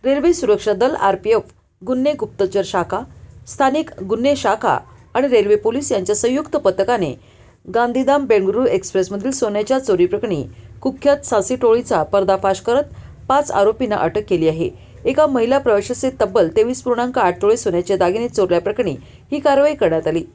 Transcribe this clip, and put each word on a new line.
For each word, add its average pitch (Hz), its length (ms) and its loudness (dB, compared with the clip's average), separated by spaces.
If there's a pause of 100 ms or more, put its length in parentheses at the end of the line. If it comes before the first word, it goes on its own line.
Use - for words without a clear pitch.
रेल्वे 285 280 2
सुरक्षा 208 400 0
दल 247 220 0
आरपीएफ, 208 460 0 (460)
गुन्हे 254 260 0
गुप्तचर 202 520 -4
शाखा, 190 340 -4 (480)
स्थानिक 285 420 0 (140)
गुन्हे 226 320 0
शाखा 220 420 0 (360)
आणि 262 140 0
रेल्वे 208 280 4
पोलीस 226 360 -2
यांच्या 202 240 0
संयुक्त 262 400 -2
पथकाने 190 640 0 (560)
गांधीधाम 262 500 2
बेंगळुरू 208 400 2
एक्सप्रेसमधील 196 680 -2
सोन्याच्या 214 480 -2
चोरी 190 260 2
प्रकरणी 180 380 -4 (380)
कुख्यात 285 440 0
सासी 214 300 0
टोळीचा 233 480 2
पर्दाफाश 190 560 0
करत 262 240 0 (460)
पाच 285 220 2
आरोपींना 208 440 0
अटक 170 340 -2
केली 160 180 2
आहे. 160 220 -2 (360)
एका 269 200 2
महिला 262 320 0
प्रवाशाचे 247 520 0 (120)
तब्बल 190 340 2
तेवीस 247 260 0
पूर्णांक 247 380 -2
आठ 175 220 0
तोळे 214 160 4
सोन्याचे 180 400 -2
दागिने 190 300 0
चोरल्याप्रकरणी 190 680 -2 (360)
ही 285 80 -4
कारवाई 285 360 2
करण्यात 165 320 0
आली. 160 160 -2 (120)